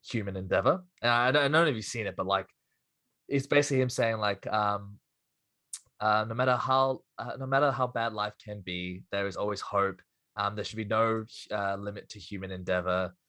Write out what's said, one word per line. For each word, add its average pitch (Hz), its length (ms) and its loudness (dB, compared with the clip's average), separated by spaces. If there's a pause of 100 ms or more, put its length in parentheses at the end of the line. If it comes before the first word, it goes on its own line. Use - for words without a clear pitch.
human 98 320 -4
endeavor. 95 460 2 (200)
And 117 80 2
I 120 220 4
don't, 147 100 4
I 139 60 2
don't 143 40 0
know 165 140 4
if 139 80 2
you've 110 100 -6
seen 110 220 -6
it, 92 100 -6
but, 92 100 -2
like, 98 200 0 (800)
it's 139 180 0
basically 143 340 4
him 131 80 2
saying, 113 300 0
like, 104 280 -2
um, 104 520 0 (1000)
uh, 107 280 4
"No 113 60 -4
matter 127 220 4
how, 131 460 2 (160)
uh, 120 200 -8
no 135 80 -6
matter 139 240 4
how 127 160 0
bad 117 260 -2
life 104 220 -4 (100)
can 104 160 -10
be, 90 500 -4
there 101 160 0
is 95 100 -4
always 104 240 -2
hope. 98 420 0 (340)
Um, 104 180 -2
there 104 100 -4
should 107 120 -8
be 110 80 -4
no, 110 400 2 (260)
uh, 101 260 -2
limit 101 340 -8
to - 80 -14
human 95 320 -8
endeavor. 90 640 0 (140)